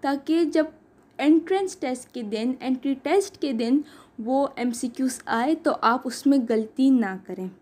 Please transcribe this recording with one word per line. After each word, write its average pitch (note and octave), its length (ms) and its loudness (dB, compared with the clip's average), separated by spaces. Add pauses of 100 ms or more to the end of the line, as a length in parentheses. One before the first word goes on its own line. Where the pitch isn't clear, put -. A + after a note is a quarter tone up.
ताकि D4 420 0
जब D#4 280 0 (460)
एंट्रेंस E4 600 2
टेस्ट B3+ 320 -6
के B3 100 -8
दिन, A3 400 -4
एंट्री C4 320 -2
टेस्ट E4+ 460 -2
के C#4 120 -2
दिन A#3+ 300 0 (380)
वो C4+ 380 0
एमसीक्यूज़ B3 600 -4 (100)
आए B3 260 0
तो D#4+ 160 -2
आप B3 360 0
उसमें C#4 320 2 (100)
गलती A3+ 420 2
ना G#3 260 2 (100)
करें। F#3 240 -10 (120)